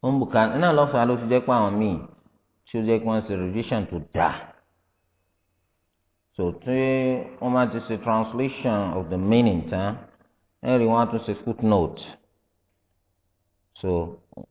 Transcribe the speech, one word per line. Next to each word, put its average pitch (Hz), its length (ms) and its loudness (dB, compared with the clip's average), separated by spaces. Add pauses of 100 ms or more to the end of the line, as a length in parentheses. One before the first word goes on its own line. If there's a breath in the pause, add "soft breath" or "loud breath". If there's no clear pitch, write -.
Ó 127 40 -2
ń 131 80 2
bùkà-, 113 360 2
iná 160 200 2
ló 147 140 6
fà 139 140 0
á 117 60 4
ló 123 100 2
fi 120 120 -6
jẹ́ 123 140 4
pé 131 120 -2
àwọn 107 200 2
míì 104 200 0 (680)
tí - 140 -14
ó 113 60 -2
jẹ́ 110 180 2
kí 113 60 -6
wọ́n 110 160 0
ṣe 104 140 -8
revision 101 480 -2
tó 90 140 -8 (100)
dáa. 82 260 0 (2000)
So, 98 140 -2
tí 127 260 -4 (580)
wọ́n 123 180 -4
bá 127 120 4
ti 107 140 -4
ṣe 113 180 -6
translation 113 800 -2 (120)
of 92 140 -4
the 90 120 -4
meaning 101 460 4
tán, 95 260 -4 (760)
ẹ 127 140 2
rí 120 80 4
wọ́n 113 140 4
á 117 60 4
tún 113 140 -4
ṣe 104 160 -6
footnote. 107 680 0 (1700)
So, 95 140 -6 (600)